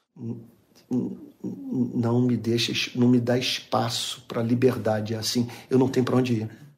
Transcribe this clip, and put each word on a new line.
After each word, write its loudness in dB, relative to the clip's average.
n-, -10
n-, -2
não 2
me 2
deixa -2
es-, -4
não 4
me 6
dá 2
espaço -4
pra -4
liberdade, 2
é -4
assim, 0
eu 4
não 6
tenho 2
pra 2
onde 2
ir." 0